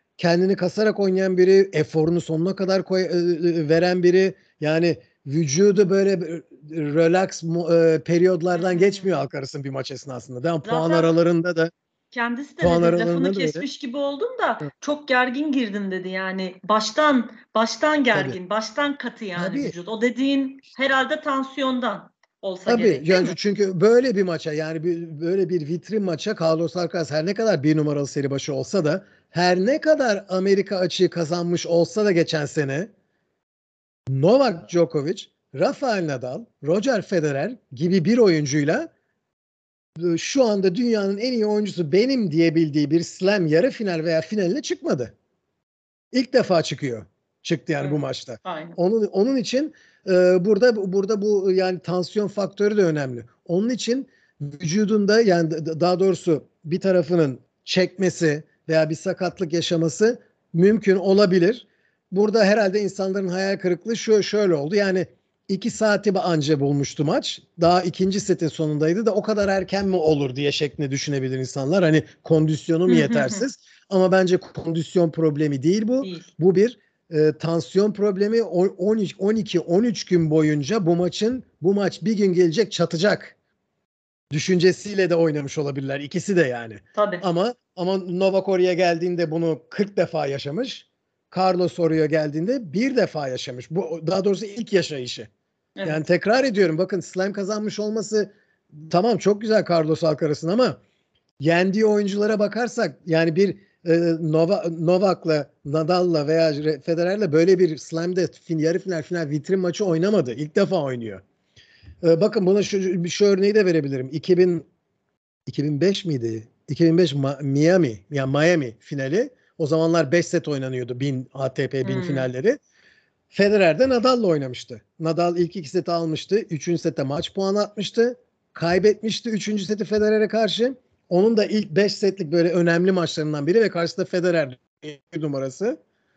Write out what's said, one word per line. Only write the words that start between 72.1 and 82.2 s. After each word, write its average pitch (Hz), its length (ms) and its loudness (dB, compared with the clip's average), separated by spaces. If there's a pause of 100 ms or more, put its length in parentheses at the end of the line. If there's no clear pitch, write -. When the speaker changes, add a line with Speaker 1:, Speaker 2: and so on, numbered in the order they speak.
Speaker 1:
kondisyonu 160 640 2
mu - 20 4
Speaker 2:
Hı 180 60 6
hı 160 40 6
hı. - 20 4
Speaker 1:
yetersiz? 196 560 -2 (320)
Ama 185 220 4
bence 185 260 4
kondisyon 165 720 -2
problemi 147 520 0
değil 208 240 2
bu. 254 160 0
Speaker 2:
Değil. 175 200 -12 (160)
Speaker 1:
Bu 175 160 4
bir, 220 240 2 (320)
e, 156 280 2
tansiyon 170 540 0
problemi. 208 500 0
O-, 175 240 0
on 208 300 -2
üç, 185 200 -4
on 208 180 0
iki, 180 240 -2
on 175 240 2
üç 240 200 -2
gün 170 260 2
boyunca 151 560 2
bu 170 100 2
maçın, 208 480 -2 (180)
bu 185 120 2
maç 196 300 -2
bir 208 140 0
gün 190 160 2